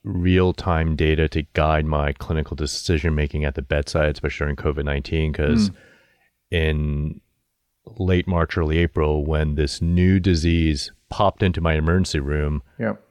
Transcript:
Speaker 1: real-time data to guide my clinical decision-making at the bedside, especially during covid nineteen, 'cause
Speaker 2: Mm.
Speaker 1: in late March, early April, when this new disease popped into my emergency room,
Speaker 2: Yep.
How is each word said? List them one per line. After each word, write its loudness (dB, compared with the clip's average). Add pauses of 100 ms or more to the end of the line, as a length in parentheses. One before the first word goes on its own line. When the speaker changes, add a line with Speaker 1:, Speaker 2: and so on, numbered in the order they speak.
Speaker 1:
real-time 2
data 2
to -4 (100)
guide 2
my 0
clinical -6
decision-making -2
at -2
the -8
bedside, -2
especially -6
during -2
covid -4
nineteen, -2
'cause 2
Speaker 2:
Mm. -12 (760)
Speaker 1:
in -2 (800)
late 2
March, 0
early 2
April, 0
when 0
this -2
new 4
disease 2 (200)
popped 0
into 2
my 2
emergency 0
room, -2 (160)
Speaker 2:
Yep. -4 (120)